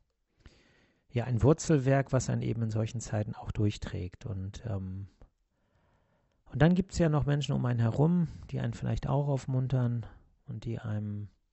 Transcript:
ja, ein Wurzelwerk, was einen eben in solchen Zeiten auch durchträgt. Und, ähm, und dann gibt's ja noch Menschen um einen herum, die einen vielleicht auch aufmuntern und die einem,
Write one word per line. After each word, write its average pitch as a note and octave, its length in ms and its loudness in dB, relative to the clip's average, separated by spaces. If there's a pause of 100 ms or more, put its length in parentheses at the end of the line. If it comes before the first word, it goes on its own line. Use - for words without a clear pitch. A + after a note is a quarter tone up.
(1080)
ja, A#2 160 -2
ein A#2 160 0
Wurzelwerk, C3+ 720 4
was B2+ 160 2
einen A#2+ 120 0
eben A#2 200 -2
in A2+ 80 -2
solchen A2+ 320 -2
Zeiten G#2+ 340 -4
auch - 160 -10
durchträgt. - 760 -2
Und, G2 400 -6
ähm, F#2+ 420 -6 (1400)
und B2+ 160 0
dann E3+ 140 6
gibt's - 240 -2
ja E3+ 100 6
noch D3 160 2
Menschen C#3+ 280 0
um C3 120 0
einen A#2+ 140 0
herum, D#3 480 4 (240)
die C3 80 -4
einen A#2+ 140 -2
vielleicht A#2+ 340 -2
auch C#3+ 200 2
aufmuntern B2+ 800 0 (400)
und A2+ 200 -10
die A#2 140 -6
einem, G#2 500 -6 (240)